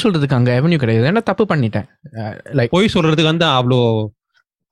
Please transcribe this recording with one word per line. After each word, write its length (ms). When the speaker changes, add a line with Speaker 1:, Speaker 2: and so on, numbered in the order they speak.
Speaker 1:
சொல்றதுக்கு 320
அங்க 260
அவென்யூ 180
கிடையாது. 400
ஏன்னா 40
தப்பு 260
பண்ணிட்டேன். 400
அஹ், 320
like 260
Speaker 2:
பொய் 240
சொல்றதுக்கு 300
வந்து 220
அவ்வளோ, 600